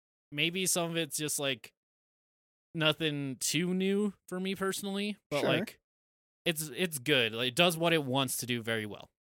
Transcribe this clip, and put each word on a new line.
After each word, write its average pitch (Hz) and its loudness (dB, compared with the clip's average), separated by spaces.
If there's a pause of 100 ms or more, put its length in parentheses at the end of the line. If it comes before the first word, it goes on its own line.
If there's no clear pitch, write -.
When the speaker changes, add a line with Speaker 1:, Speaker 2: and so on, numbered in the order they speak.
(320)
Speaker 1:
maybe 165 2
some 170 2
of 170 -2
it's 160 -2
just, 151 -2
like, 135 -2 (1000)
nothing 151 0
too 175 0
new 196 2 (140)
for 185 -6
me 190 -4
personally, 196 -4 (140)
but, 147 0
Speaker 2:
Sure. - 2
Speaker 1:
like, 175 -2 (680)
it's, 156 -4
it's 160 -2
good. 120 2
Like, 123 0
it 131 -4
does 175 4
what 165 2
it 156 4
wants 131 0
to 123 -6
do 120 -2
very 110 -2
well. - -12 (300)